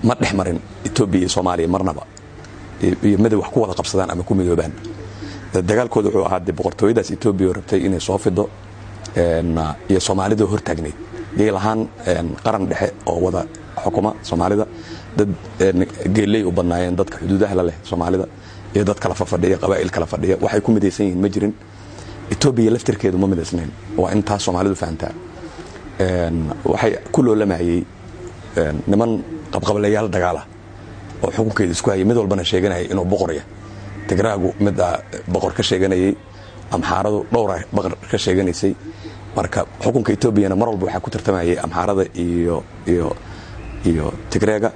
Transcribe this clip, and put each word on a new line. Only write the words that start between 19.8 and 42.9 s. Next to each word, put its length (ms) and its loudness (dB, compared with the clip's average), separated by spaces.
kala 140 0
fadhiya. 360 0
Waxay 200 2
ku 100 2
midaysan 340 2
yihiin 160 0
ma 80 2
jirin. 240 0
Ethiopia 400 4
laftirkeedu 460 0
ma 100 4
midaysnayn. 440 -2
Waa 140 2
in 120 4
taas 200 0
Soomaalidu 320 2
fahantaa. 360 -4
Een, 520 0
waxay 300 2
ku 120 4
loolamayay, 600 2
een, 220 0
niman 240 4
qabqablayaal 580 2
dagaal 280 0
ah 80 -10
oo 80 0
xukunkeeda 400 0
isku 180 0
hayay, 160 2
mid 120 6
walbana 260 2
sheeganayay 480 2
inuu 140 0
boqor 280 2
yahay. 120 -6
Tigraagu 520 2
mid, 200 2
ah, 200 2
boqor 260 0
ka 100 0
sheeganayay, 520 4
Amxaaradu 600 0
dhowr 200 2
ah 100 -4
boqor 200 0
ka 60 0
sheeganaysay. 580 2
Marka 300 0
xukunka 320 2
Ethiopiana 420 4
mar 140 2
walba 160 -2
waxaa 160 -2
ku 80 -8
tartamayay 480 0
Amxaarada 460 0
iyo, 480 0
iyo, 280 2